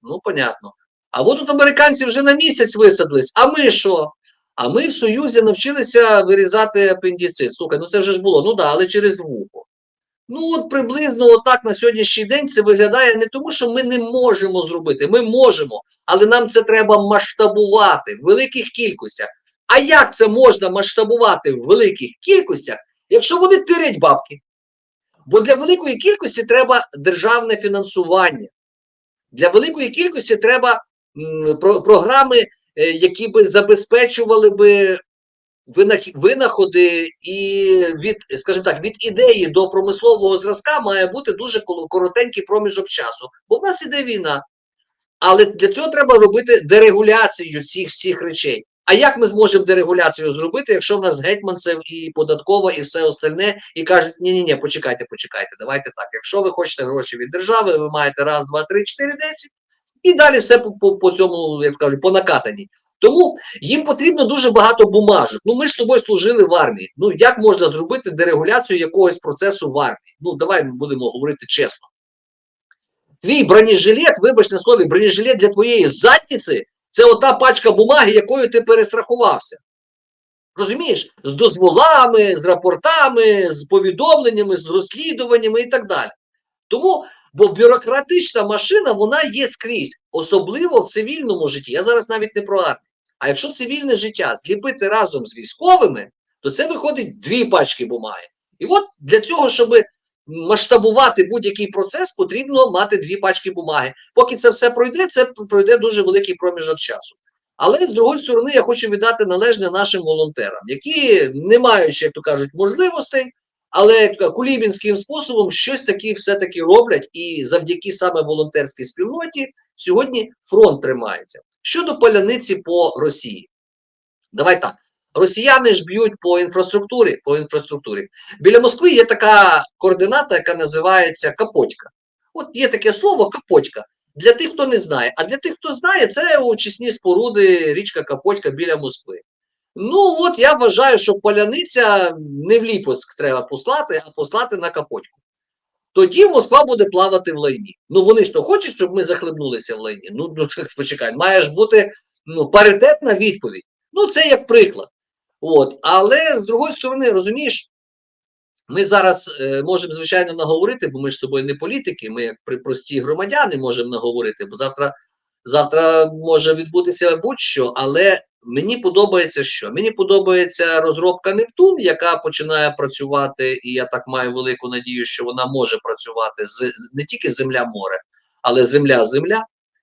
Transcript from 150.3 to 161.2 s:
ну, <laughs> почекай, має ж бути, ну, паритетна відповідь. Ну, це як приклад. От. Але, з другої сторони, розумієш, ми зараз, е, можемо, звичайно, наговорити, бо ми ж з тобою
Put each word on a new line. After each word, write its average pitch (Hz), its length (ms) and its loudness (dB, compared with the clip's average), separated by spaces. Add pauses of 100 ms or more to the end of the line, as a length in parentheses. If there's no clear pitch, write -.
ну, 156 100 -4 (140)
<laughs> - 160 -16
почекай, 139 380 -8
має 185 260 2
ж 147 100 -2
бути, 208 400 2 (340)
ну, 156 240 -6
паритетна 208 640 4
відповідь. 185 500 -4 (300)
Ну, 392 140 0
це 311 200 0
як 277 200 2
приклад. - 400 4 (540)
От. 147 400 0
Але, 233 560 2
з 202 80 -6
другої 247 280 -2
сторони, 262 380 -4
розумієш, 220 600 -4 (960)
ми 185 180 -2
зараз, 185 560 0
е, 135 220 -4
можемо, 175 300 -4
звичайно, 170 400 -4
наговорити, 165 540 -2
бо 131 140 -12
ми 139 100 -6
ж 135 60 -10
з - 20 -18
тобою 135 240 -6